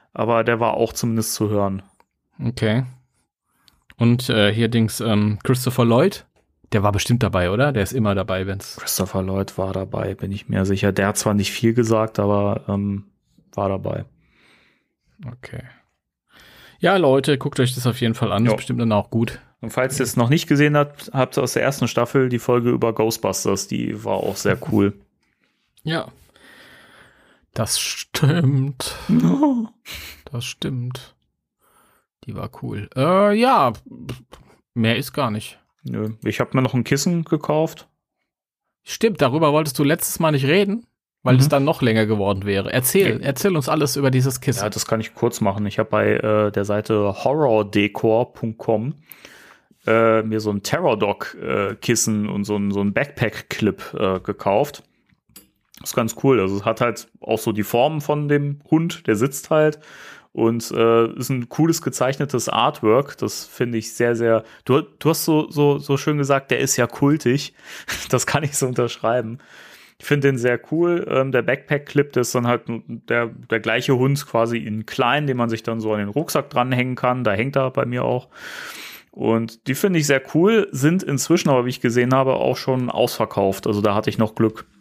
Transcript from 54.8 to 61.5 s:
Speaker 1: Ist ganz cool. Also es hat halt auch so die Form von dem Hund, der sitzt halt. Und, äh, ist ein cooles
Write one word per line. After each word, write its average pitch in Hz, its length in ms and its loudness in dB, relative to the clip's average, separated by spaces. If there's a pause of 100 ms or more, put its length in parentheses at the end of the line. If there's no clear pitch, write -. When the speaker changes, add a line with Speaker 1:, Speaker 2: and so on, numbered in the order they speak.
Speaker 1:
Ist - 140 -12
ganz 113 280 -2
cool. 131 180 4
Also 95 160 -2
es 98 80 -6
hat 113 160 0
halt 120 260 -2 (140)
auch 113 180 -2
so 117 140 -2
die 104 100 -2
Form 143 380 0
von 147 260 -2
dem 143 320 0 (100)
Hund, 165 380 0
der 113 80 2
sitzt 135 340 -2
halt. 156 300 2 (540)
Und, 113 380 0
äh, 117 420 4
ist 127 160 -6
ein 123 200 -4
cooles 165 320 2